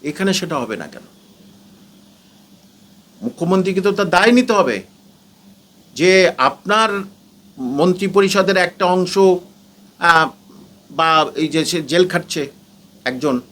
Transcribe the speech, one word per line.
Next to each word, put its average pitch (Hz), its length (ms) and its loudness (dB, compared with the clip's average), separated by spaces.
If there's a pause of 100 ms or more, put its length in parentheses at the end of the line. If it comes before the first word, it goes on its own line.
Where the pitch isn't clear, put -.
এখানে 190 300 -4
সেটা 170 240 -4
হবে 110 200 -6
না 78 100 -12
কেন? - 140 -18 (2250)
মুখ্যমন্ত্রীকে 180 600 -2
তো 202 100 0
তার 196 180 -2
দায় 185 220 4
নিতে 240 220 4
হবে 127 300 0 (1120)
যে 180 420 4
আপনার 208 520 0 (680)
মন্ত্রী 165 500 0
পরিষদের 196 500 2
একটা 180 280 -2
অংশ, 180 320 0 (840)
আহ, 170 300 2 (640)
বা 160 440 0
এই 156 120 -2
যে 151 180 -2
সে 170 160 -4
জেল 165 260 0
খাটছে 165 440 -6 (540)
একজন 127 360 -2 (100)